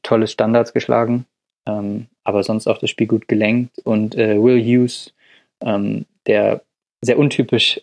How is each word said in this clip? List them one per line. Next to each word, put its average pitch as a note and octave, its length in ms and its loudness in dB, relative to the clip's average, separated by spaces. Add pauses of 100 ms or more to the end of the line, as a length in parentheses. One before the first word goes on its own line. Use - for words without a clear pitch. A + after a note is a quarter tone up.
tolle A2 240 2
Standards A2+ 460 0
geschlagen, A#2+ 520 -2 (400)
ähm, G#2 420 -6 (180)
aber G2+ 180 0
sonst A2 240 -4
auch A2+ 120 0
das - 100 -4
Spiel - 180 -2
gut A2 220 -2
gelenkt. A2 500 0
Und, G#2+ 360 -2
äh, G#2+ 260 2
Will B2 200 4
Hughes, B2 520 0 (500)
ähm, G#2+ 420 -4 (220)
der G#2+ 340 2 (400)
sehr A#2 180 2
untypisch, C#3+ 640 0